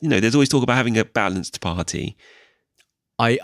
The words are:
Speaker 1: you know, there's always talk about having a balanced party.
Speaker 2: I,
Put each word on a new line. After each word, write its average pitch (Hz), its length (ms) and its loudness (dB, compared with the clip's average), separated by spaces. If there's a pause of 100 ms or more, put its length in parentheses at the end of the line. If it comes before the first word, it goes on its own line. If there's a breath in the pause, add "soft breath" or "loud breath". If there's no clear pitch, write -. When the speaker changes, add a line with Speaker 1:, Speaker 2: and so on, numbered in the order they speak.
Speaker 1:
you 160 80 -2
know, 98 120 4
there's 113 140 2
always 139 140 4
talk 135 140 2
about 120 140 0
having 120 220 0
a 107 60 2
balanced 95 560 -4
party. 82 560 -6 (1040 soft breath)
Speaker 2:
I, 117 260 2